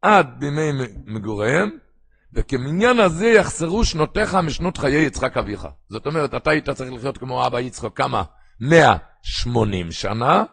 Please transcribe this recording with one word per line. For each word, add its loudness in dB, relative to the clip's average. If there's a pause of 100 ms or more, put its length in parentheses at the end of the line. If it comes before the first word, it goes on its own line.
"עד 4 (120)
בימי -2
מ-, -8
מגוריהם, 0 (600)
וכמניין 0
הזה 2
יחסרו 4
שנותיך -2
משנות -2
חיי 2
יצחק -2
אביך." -6 (200)
זאת -10
אומרת, -4
אתה -2
היית 0
צריך -8
לחיות -8
כמו -4
אבא -2
יצחק, -8
כמה? -2 (380)
מאה 6 (260)
שמונים -2
שנה 0